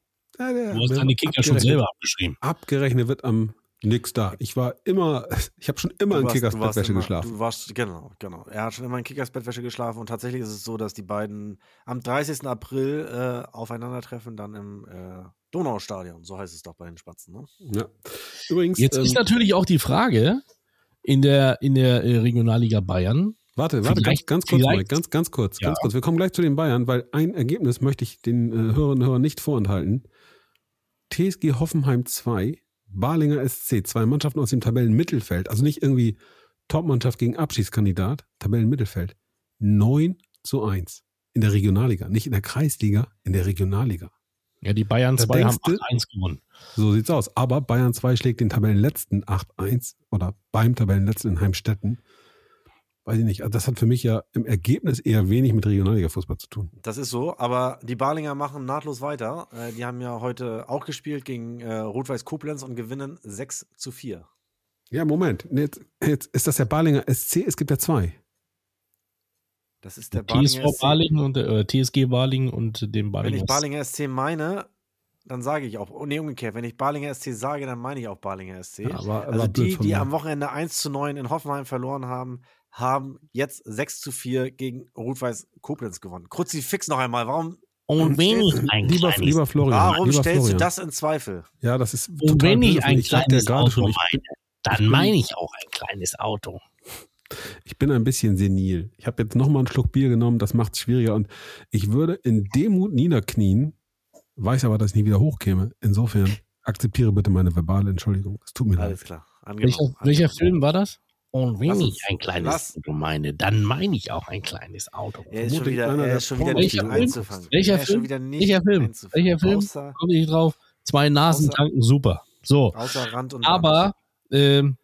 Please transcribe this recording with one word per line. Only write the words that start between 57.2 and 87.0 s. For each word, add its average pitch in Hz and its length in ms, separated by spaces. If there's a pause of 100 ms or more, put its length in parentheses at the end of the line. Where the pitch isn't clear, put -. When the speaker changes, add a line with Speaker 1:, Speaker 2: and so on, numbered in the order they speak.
Speaker 3:
aber 127 460
die 120 140
Balinger 147 380
machen 143 280
nahtlos 139 380
weiter. 143 500
Äh, 117 220
die 117 100
haben 123 160
ja 120 220
heute 123 480
auch 135 160
gespielt 143 400
gegen, 120 340
äh, 113 200
Rot-Weiß 120 440
Koblenz 151 400
und 127 140
gewinnen 135 440
sechs 104 540
zu - 160
vier. 92 380 (600)
Speaker 1:
Ja, 151 140
Moment. 151 480
Jetzt, 143 300 (200)
jetzt 147 320
ist 127 140
das 143 80
der 143 80
Balinger 151 460
S - 180
C. 185 180
Es 185 120
gibt 147 120
ja 139 80
zwei. 98 360 (1700)
Speaker 3:
Das - 160
ist - 160
der 98 100
Speaker 2:
Der 113 140
T 143 80
S 135 100
V 131 60
Speaker 3:
Balinger 147 80
S - 80
C. - 80
Speaker 2:
Balingen 156 400
und, 135 120
äh, 107 280
T 135 160
S 127 100
G 135 140
Balingen 131 440
und 110 460
den 104 120
Speaker 3:
Wenn 104 40
Speaker 2:
Balinger 101 240
Speaker 3:
ich 98 60
Speaker 2:
S - 60
C. 131 60
Speaker 3:
Balinger 147 260
S 135 120
C 147 160
meine, 156 600 (580)
dann 127 160
sage 143 240
ich 110 120
auch, 101 120
oh, - 160
nee, 147 140
umgekehrt, 127 360
wenn 120 80
ich 117 140
Balinger 143 320
S 127 100
C 131 140
sage, 139 320
dann 123 140
meine 131 200
ich 117 80
auch 98 100
Balinger 95 420
S 90 120
C. 101 120
Speaker 1:
Ja, 104 160
aber, 104 280
Speaker 3:
Also 113 140
Speaker 1:
aber 110 80
blöd 117 180
Speaker 3:
die, 190 60
Speaker 1:
von 139 100
Speaker 3:
die 104 60
Speaker 1:
mir. 101 100
Speaker 3:
am 135 120
Wochenende 147 400
eins 156 260
zu 151 120
neun 143 280
in 127 120
Hoffenheim 143 360
verloren 131 400
haben, 127 380 (280)
haben 135 480 (140)
jetzt 139 320
sechs - 360
zu 135 100
vier 127 380
gegen 127 380 (100)
Rot-Weiß 123 500 (140)
Koblenz 117 400
gewonnen. 87 280
Kruzifix - 580
noch 147 100
einmal, 123 300